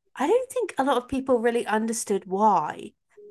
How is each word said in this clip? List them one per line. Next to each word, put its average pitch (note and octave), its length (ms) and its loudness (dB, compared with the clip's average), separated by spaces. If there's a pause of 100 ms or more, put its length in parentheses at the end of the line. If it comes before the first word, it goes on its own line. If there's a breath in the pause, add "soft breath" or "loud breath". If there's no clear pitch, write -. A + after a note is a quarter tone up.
(140)
I C4 140 -2
don't B4 240 2
think A4+ 260 -4
a C4+ 60 0
lot C4 140 2
of A#3+ 100 -4
people C4 320 0
really A#3 260 0
understood G#3+ 600 -2
why. F3+ 640 0 (400)